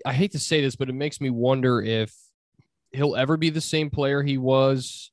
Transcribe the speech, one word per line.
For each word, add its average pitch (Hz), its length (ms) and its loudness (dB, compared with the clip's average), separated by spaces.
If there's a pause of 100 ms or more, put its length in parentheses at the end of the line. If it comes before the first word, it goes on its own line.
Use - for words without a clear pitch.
I 131 80 -2
hate 196 180 0
to 151 60 -6
say 156 240 0
this, 131 140 -2
but 131 120 -4
it 127 60 -6
makes 143 260 -6
me 135 80 -2
wonder 123 540 2
if 110 340 -2 (720)
he'll 139 260 -2
ever 135 200 2
be 160 140 0
the 156 100 -2
same 156 300 -2
player 143 320 0
he 139 160 0
was, 131 760 2